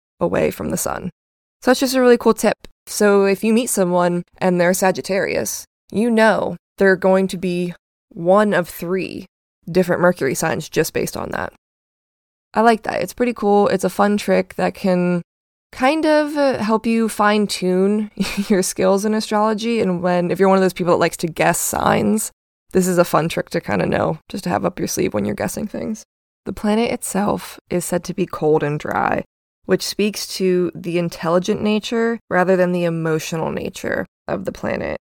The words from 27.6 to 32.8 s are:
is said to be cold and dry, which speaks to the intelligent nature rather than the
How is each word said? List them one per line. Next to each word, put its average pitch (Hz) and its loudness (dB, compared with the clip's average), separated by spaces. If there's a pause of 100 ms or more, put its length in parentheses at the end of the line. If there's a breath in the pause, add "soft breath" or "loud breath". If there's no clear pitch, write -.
is 175 -2
said 175 -4
to 175 -8
be 175 -2
cold 156 0
and 147 -2
dry, - -2 (420)
which 185 2
speaks - -2 (100)
to 180 0
the 165 -4
intelligent 175 0
nature 226 0 (100)
rather 180 4
than 180 4
the 175 0